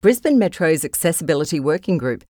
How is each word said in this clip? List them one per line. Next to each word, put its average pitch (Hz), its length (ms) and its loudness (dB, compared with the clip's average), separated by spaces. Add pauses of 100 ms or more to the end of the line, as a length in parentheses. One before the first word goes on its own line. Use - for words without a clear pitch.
Brisbane 254 380 4
Metro's 165 440 0
Accessibility 151 760 -2
Working 151 400 -2
Group 123 300 -4